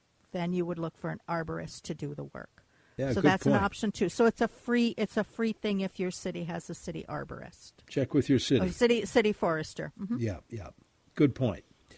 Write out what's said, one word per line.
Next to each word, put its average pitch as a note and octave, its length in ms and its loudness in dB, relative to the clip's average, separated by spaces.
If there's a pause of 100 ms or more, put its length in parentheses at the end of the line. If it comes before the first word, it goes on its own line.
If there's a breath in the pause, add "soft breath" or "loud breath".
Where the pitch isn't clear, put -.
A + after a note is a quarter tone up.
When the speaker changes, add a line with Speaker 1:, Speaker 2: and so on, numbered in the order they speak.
(340)
Speaker 1:
Then F3 180 -2
you F3+ 140 0
would E3+ 140 -4
look E3 180 -6
for E3 120 -6
an D#3 200 -8
arborist E3 540 -6
to E3 120 -6
do D3 200 -8
the - 100 -10
work. - 400 -16 (320 soft breath)
Speaker 2:
Yeah, C3 160 -2
Speaker 1:
So G3 80 0
Speaker 2:
good D3+ 80 8
Speaker 1:
that's F#3 160 4
an G#3+ 80 6
Speaker 2:
point. G3+ 100 4
Speaker 1:
option, G3+ 300 -2
too. F3+ 160 0
So A#3 160 4
it's A3+ 160 2
a A#3 80 0
free, A#3+ 480 0
it's G#3 180 -2
a G#3+ 80 0
free A3+ 300 -4
thing G3+ 280 -2
if F#3+ 200 -6
your F#3 100 -2
city F3 340 -8
has E3+ 240 -8
a F3 40 -8
city - 340 -10
arborist. - 640 -12 (140)
Speaker 2:
Check - 260 -2
with C#3+ 140 4
your C3+ 120 6
city. C#3 260 2
Speaker 1:
Or F3+ 60 0
city, A#3 340 4
city G#3+ 260 2
forester. D#3 720 -4
Mm-hmm. G3 180 -6
Speaker 2:
Yeah, G#2+ 200 -2 (100)
yeah. G#2 200 -10 (460)
Good C#3+ 180 4
point. G#2 300 -2 (340 soft breath)